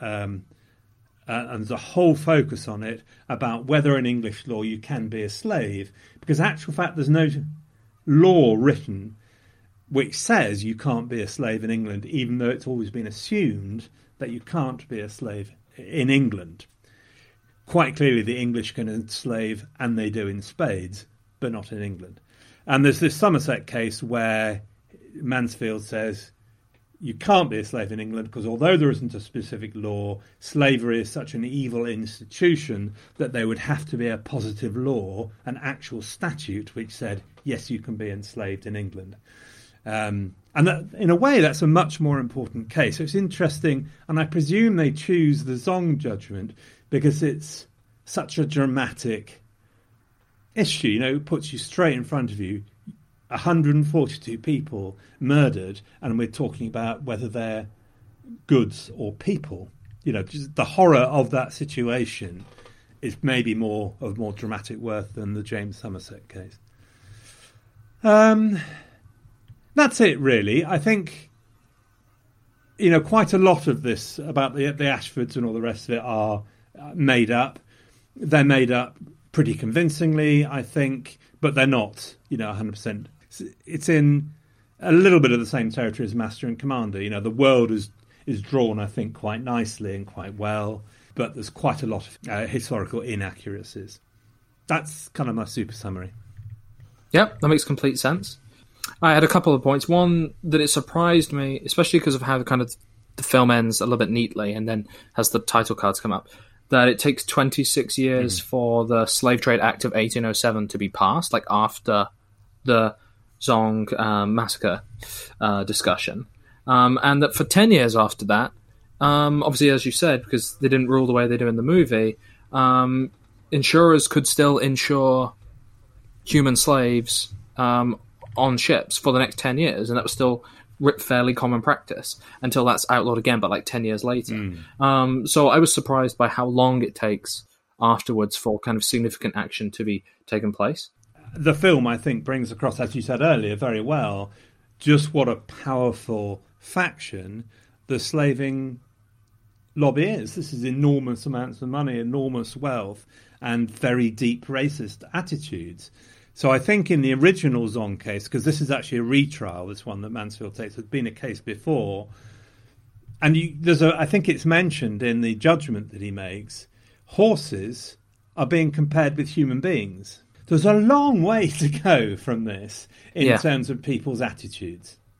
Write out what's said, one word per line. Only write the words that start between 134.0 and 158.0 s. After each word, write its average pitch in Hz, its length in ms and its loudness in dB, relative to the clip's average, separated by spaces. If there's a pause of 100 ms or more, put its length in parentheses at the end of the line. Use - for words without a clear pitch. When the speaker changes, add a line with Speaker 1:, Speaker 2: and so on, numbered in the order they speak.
Speaker 2:
later. 123 320 -4
Speaker 1:
Mm. 95 240 -8 (200)
Speaker 2:
Um, 131 460 2
so 147 240 6
I 139 80 6
was 165 160 6
surprised 131 460 0
by 120 80 4
how 123 180 -2
long 127 380 4
it 104 100 -4
takes - 520 -6 (340)
afterwards 110 560 2
for - 240 -4
kind 113 180 -4
of 107 60 -4
significant 117 520 -2
action 104 360 -6
to - 120 -8
be 101 200 -4 (240)
taken 107 240 -2
place. 113 380 -4 (460)
Speaker 1:
The 151 200 2
film, 151 320 4
I 117 100 -2
think, 117 260 -4
brings 127 280 -4
across, 123 280 -4
as 120 140 -6
you 143 80 -6
said 127 200 -4
earlier, 113 340 2
very 113 260 -4
well, 107 480 -4 (480)
just 147 380 4
what 135 120 4
a 113 100 -2
powerful 117 1080 -4 (160)
faction 110 840 -8 (420)
the 127 100 -2
slaving 135 840 -2 (920)
lobby 147 280 2
is. 185 320 -4
This 156 180 -8
is 120 100 -6
enormous 131 640 0
amounts 127 380 -6
of 127 60 -6
money, 135 300 -2
enormous 123 560 -4
wealth, 120 520 -6 (340)
and 117 300 -2
very 123 400 0
deep 120 340 -2
racist 135 640 -6
attitudes. 147 800 -10 (440)
So 135 180 2
I 131 80 4
think 208 320 2
in 151 100 4
the 131 140 2
original 135 520 4
Zong 104 320 -6
case, 101 280 -8